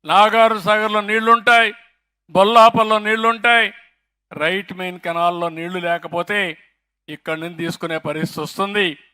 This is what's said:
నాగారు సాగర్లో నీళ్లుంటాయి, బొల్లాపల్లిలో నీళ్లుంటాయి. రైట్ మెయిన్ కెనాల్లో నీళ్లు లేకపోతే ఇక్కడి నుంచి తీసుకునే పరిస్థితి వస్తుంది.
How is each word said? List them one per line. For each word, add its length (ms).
నాగారు 520
సాగర్లో 340
నీళ్లుంటాయి, 600
బొల్లాపల్లిలో 720
నీళ్లుంటాయి. 600
రైట్ 380
మెయిన్ 240
కెనాల్లో 520
నీళ్లు 220
లేకపోతే 520
ఇక్కడి 340
నుంచి 220
తీసుకునే 340
పరిస్థితి 360
వస్తుంది. 440